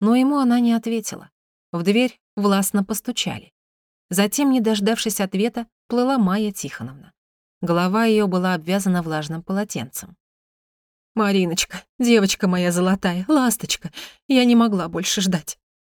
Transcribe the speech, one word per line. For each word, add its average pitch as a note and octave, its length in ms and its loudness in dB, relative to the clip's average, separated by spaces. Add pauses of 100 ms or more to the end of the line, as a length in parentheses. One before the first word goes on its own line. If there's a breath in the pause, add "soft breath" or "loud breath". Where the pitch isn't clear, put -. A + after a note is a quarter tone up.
Но A3 160 4
ему C#4 220 2
она B3 220 2
не A#3 120 2
ответила. A3+ 580 -6 (420)
В E3+ 100 -6
дверь A3+ 360 2 (180)
властно G3+ 480 2
постучали. - 680 -6 (560)
Затем, G#3 420 0
не C4 100 2
дождавшись G#3+ 600 0
ответа, G#3+ 460 -2 (220)
плыла B3 280 0
Майя G#3 360 0
Тихоновна. C3 600 -14 (480)
Голова F3+ 460 0
её G#3+ 200 2
была F#3 280 0
обвязана F3+ 480 0
влажным D#3+ 400 -6
полотенцем. F#3+ 760 -8 (1000)
«Мариночка, F#3+ 680 -2 (160)
девочка A3 480 2
моя F3+ 240 0
золотая, F#3 560 0
ласточка, B3+ 640 -2 (380 loud breath)
я B3+ 160 4
не A#3+ 100 6
могла G#3 340 2
больше E3+ 320 -4
ждать», F3+ 380 -4 (280)